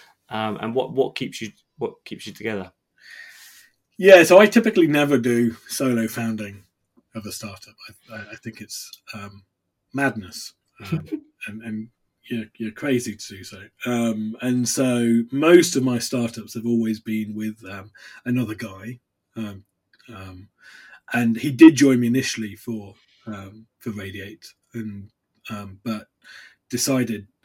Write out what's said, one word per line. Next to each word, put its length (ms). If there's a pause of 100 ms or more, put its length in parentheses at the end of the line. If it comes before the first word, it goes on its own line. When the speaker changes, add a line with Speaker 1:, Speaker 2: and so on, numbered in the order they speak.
(280)
Speaker 1:
Um, 320
and 140
what, 180
what 220
keeps 260
you, 120 (260)
what 260
keeps 220
you 80
together? 360 (1300)
Speaker 2:
Yeah, 280
so 140
I 80
typically 420
never 280
do 400 (120)
solo 380
founding 580 (500)
of 120
a 60
startup. 420 (140)
I, 260
I, 40 (140)
I 40
think 240
it's, 300 (240)
um, 300 (480)
madness, 600 (380)
um, 160 (200)
Speaker 1:
<laughs> 200
Speaker 2:
and, 160
and 260 (360)
you're, 220 (100)
you're 160
crazy 440
to 120
do 160
so. 180 (240)
Um, 540
and 280
so 540 (100)
most 420
of 80
my 160
startups 560
have 120
always 340
been 340
with, 340
um, 220 (340)
another 300
guy, 460 (360)
um, 280 (440)
um, 400 (640)
and 240
he 140
did 240
join 260
me 60
initially 480
for, 400 (320)
um, 400 (120)
for 120
Radiate, 640 (200)
and, 360 (400)
um, 320
but 240 (640)
decided 580 (180)